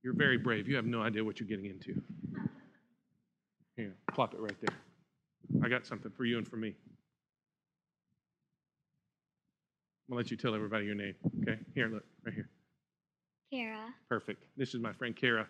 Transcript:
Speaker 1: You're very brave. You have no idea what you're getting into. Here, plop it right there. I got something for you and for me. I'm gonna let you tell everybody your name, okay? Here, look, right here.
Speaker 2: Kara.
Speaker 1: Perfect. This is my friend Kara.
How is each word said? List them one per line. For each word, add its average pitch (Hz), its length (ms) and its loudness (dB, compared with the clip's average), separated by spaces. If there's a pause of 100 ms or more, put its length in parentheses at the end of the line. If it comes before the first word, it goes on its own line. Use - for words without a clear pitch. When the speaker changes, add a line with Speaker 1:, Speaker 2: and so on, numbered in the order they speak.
Speaker 1:
You're 127 100 0
very 135 240 8
brave. 110 300 2
You 139 80 2
have 113 100 2
no 117 160 2
idea 107 220 2
what 107 160 -2
you're 104 100 -6
getting 101 160 -2
into. 92 340 -4 (1800)
Here, 101 200 -6 (180)
plop 120 220 4
it - 40 -8
right 107 220 -2
there. - 160 -2 (840)
I 123 40 4
got 123 200 2
something 104 240 -6
for 127 140 -2
you 117 120 4
and 110 100 -2
for 117 100 -8
me. 110 100 -2
I'm 101 80 -6 (3250)
gonna 123 80 -2
let 120 120 0
you 110 80 -2
tell 117 160 0
everybody 107 320 0
your 104 80 -2
name, 101 220 -4 (260)
okay? 110 160 0 (160)
Here, 120 140 2
look, 110 180 -4 (180)
right 110 120 -6
here. 104 120 -6 (1040)
Speaker 2:
Kara. 226 440 -6 (120)
Speaker 1:
Perfect. 107 360 -4 (120)
This 135 200 -4
is 120 40 -2
my 110 140 -4
friend 120 220 -4
Kara. 117 340 4